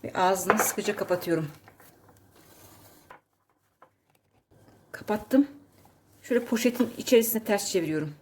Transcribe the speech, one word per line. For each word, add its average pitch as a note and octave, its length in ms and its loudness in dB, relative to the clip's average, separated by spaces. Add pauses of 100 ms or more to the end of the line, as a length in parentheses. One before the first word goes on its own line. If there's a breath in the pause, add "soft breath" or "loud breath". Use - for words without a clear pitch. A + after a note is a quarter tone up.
Ve - 100 -10
ağzını F#3+ 460 2
sıkıca - 360 -2
kapatıyorum. E3+ 560 -2 (3500)
Kapattım. C4 560 0 (720)
Şöyle A#3+ 240 0
poşetin A#3+ 520 0
içerisine A3+ 460 2
ters G3+ 280 -2
çeviriyorum. D#3 500 -2